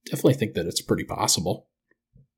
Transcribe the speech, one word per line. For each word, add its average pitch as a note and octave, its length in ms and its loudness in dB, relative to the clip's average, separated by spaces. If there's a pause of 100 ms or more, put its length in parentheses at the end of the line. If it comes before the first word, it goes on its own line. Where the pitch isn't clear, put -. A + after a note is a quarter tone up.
definitely D3 280 4
think A2 220 -2
that E2+ 100 -2
it's E2+ 160 -4
pretty - 220 -2
possible. - 640 -2 (720)